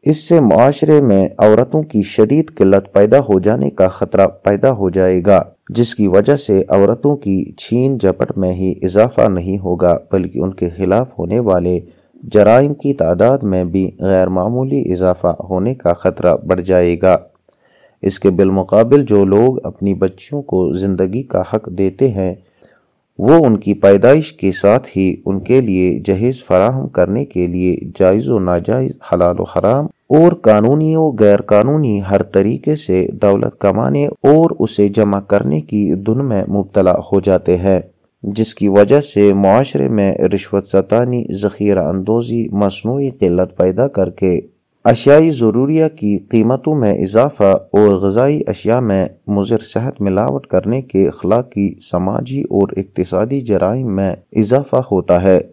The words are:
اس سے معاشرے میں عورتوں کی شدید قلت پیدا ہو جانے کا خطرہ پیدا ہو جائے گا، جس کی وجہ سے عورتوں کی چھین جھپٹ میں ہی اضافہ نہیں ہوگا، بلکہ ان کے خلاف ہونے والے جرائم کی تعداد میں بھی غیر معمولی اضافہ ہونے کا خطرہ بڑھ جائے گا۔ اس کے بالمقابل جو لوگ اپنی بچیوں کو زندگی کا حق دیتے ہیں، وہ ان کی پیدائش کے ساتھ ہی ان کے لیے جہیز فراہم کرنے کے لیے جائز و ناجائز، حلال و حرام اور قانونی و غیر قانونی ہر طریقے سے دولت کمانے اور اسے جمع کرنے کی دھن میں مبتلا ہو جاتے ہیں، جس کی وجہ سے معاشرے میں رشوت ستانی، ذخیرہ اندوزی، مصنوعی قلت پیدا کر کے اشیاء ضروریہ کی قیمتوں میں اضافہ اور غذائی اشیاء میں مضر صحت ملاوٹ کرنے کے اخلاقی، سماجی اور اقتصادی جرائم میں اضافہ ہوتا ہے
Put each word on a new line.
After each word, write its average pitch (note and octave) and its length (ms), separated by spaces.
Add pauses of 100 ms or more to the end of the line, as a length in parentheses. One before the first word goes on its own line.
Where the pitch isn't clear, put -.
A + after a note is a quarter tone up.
اس D3+ 180
سے E3+ 160
معاشرے C#3+ 600
میں G2 260 (100)
عورتوں A#2 460
کی A2+ 220
شدید C#3 500
قلت G2 380
پیدا A2 260
ہو G#2 200
جانے B2 300
کا F#2+ 200
خطرہ - 380 (160)
پیدا G#2 280
ہو G2+ 180
جائے F#2 360
گا، G2 160 (280)
جس A2+ 260
کی G#2 120
وجہ G2+ 280
سے G2+ 340
عورتوں A2 480
کی G2 200 (200)
چھین B2+ 400
جھپٹ F#2+ 400
میں F#2 160
ہی F#2 200 (100)
اضافہ A2 460
نہیں F#2 280
ہوگا، F2 400 (140)
بلکہ F#2+ 280
ان F#2 140
کے F2 160
خلاف F#2+ 380 (120)
ہونے F2 200
والے F2+ 400 (440)
جرائم A2+ 500
کی C#3+ 200
تعداد A2+ 500
میں F#2+ 220
بھی F#2 240 (100)
غیر F#2 280
معمولی A#2+ 540 (100)
اضافہ F2+ 420 (160)
ہونے G2 260
کا F2 180
خطرہ F2 420 (120)
بڑھ F2+ 140
جائے F2+ 400
گا۔ F#2 160 (840)
اس G2 160
کے G2 100
بالمقابل G2 760
جو G#2 200
لوگ A2+ 400
اپنی G2 280
بچیوں F#2+ 480
کو F#2 320
زندگی F#2+ 500
کا - 180 (120)
حق A2 240
دیتے G2 320
ہیں، F#2+ 240 (840)
وہ D3 260
ان A2 140
کی G2+ 140
پیدائش A#2 600
کے G2 180
ساتھ A2 460
ہی F#2+ 80 (200)
ان G2 140
کے B2 220
لیے F#2 440
جہیز A2 400
فراہم B2 420
کرنے G#2 380
کے F2+ 220
لیے F2+ 280 (200)
جائز G2 340
و A2+ 100
ناجائز، F#2 520 (200)
حلال F2+ 280
و F2+ 60
حرام A#2 400 (240)
اور E3+ 320
قانونی C#3 540
و D#3+ 140 (100)
غیر G2+ 220
قانونی A2 580 (100)
ہر G2 140
طریقے A2 520
سے F#2 260 (200)
دولت G2+ 380
کمانے B2+ 460
اور D#3+ 540
اسے G#2 300
جمع G2+ 300
کرنے A#2+ 420
کی G#2 360
دھن A2+ 280
میں G#2 240
مبتلا F#2+ 440 (180)
ہو G2 80
جاتے F2+ 380
ہیں، F#2 220 (440)
جس G#2+ 320
کی G#2 120
وجہ G#2 360
سے G2+ 300
معاشرے A#2+ 540
میں G2+ 240 (220)
رشوت G2 300
ستانی، A#2+ 600 (100)
ذخیرہ G2 540
اندوزی، A2+ 640
مصنوعی A2 580 (100)
قلت F2+ 380
پیدا F#2+ 300
کر F#2 240
کے F2+ 280 (460)
اشیاء C#3 340 (100)
ضروریہ C3+ 680
کی G#2 220 (120)
قیمتوں A#2+ 460
میں A2 200
اضافہ G#2 560 (200)
اور G#2 240
غذائی A2+ 520
اشیاء A2+ 320
میں G2 280 (200)
مضر G2+ 360
صحت A#2+ 380
ملاوٹ G#2+ 460
کرنے G#2+ 340
کے F#2+ 260
اخلاقی، G2+ 640 (120)
سماجی A#2 600
اور G2 360
اقتصادی A2+ 640
جرائم A2 540
میں F#2+ 160 (240)
اضافہ B2 460 (100)
ہوتا F2+ 320
ہے F#2+ 140 (160)